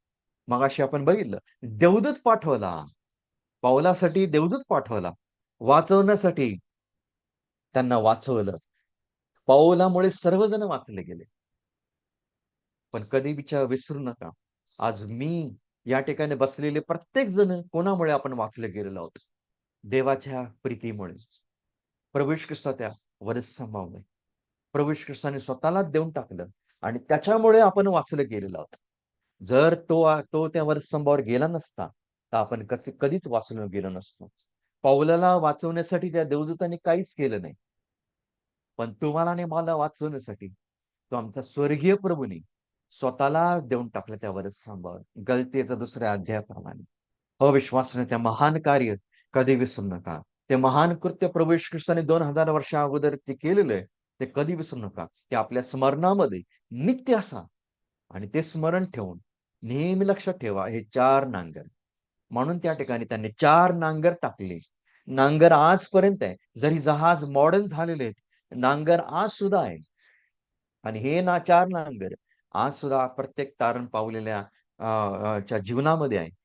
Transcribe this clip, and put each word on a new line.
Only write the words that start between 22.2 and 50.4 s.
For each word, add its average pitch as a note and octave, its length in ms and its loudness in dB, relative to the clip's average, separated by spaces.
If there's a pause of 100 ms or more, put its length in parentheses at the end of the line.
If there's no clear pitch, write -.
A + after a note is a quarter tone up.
येशू D#3+ 160 -4
ख्रिस्ताच्या B2+ 440 -8 (300)
वधस्तंभामुळे, G#2+ 840 -8 (720)
प्रभू D3 160 0
येशू D3+ 180 -6
ख्रिस्ताने C#3 320 -8
स्वतःला D#3 440 -2
देऊन D#3+ 280 -2
टाकलं F#2+ 360 -12 (360)
आणि A#2 160 -6
त्याच्यामुळे A3 640 4
आपण G3 260 6
वाचले D3+ 380 0
गेलेलो G2 340 -8
आहोत. - 180 -14 (720)
जर D3 280 6
तो, D#3+ 460 2
तो D#3+ 280 -2
त्या D#3+ 140 -2
वधस्तंभावर D3 580 0
गेला A#2+ 260 0
नसता, D#3 420 -8 (440)
तर A2+ 40 0
आपण A2 300 -4
कसे, B2 340 -8
कधीच D3 260 0
वाचलो A2+ 400 -4
गेलो F#2+ 220 -6
नसतो. F#2 400 -14 (540)
पौलाला E3 540 4
वाचवण्यासाठी E3 760 -2
त्या E3 120 0
देवदूतांनी D#3+ 600 -4
काहीच F3+ 300 0
केलं A#2+ 260 -2
नाही, D#2 140 -14 (1200)
पण A#2 160 -6
तुम्हाला D#3 380 -2
आणि F3 140 -4
मला E3 300 -2
वाचवण्यासाठी D3 720 -6 (640)
तो B2 60 -6
आमचा A#2 260 -8
स्वर्गीय D3 520 2
प्रभूने D3 480 -4 (480)
स्वतःला D#3 720 0
देऊन A#2+ 280 -4
टाकलं G#2+ 280 -10
त्या G#2+ 140 -8
वधस्तंभावर, F#2+ 1000 -12
गलतीचा B2+ 460 -2
दुसऱ्या G#2+ 380 -4
अध्यायाप्रमाणे. G#2+ 720 -8 (560)
हो C#3 100 8
विश्वासाने B2+ 540 0
त्या A#2+ 140 -2
महान C#3+ 420 2
कार्य C#3 340 2 (380)
कधी C3 220 4
विसरू B2 300 -2
नका. F2 380 -8 (280)